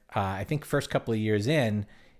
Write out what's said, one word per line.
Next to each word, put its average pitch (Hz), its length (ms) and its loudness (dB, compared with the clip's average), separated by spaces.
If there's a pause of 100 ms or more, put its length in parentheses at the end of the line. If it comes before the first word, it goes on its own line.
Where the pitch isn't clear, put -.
(160)
uh, 110 40 0
I 98 240 -2
think 147 200 -4
first - 280 -2
couple 131 220 0
of 110 60 2
years 107 280 2
in, 110 400 2 (320)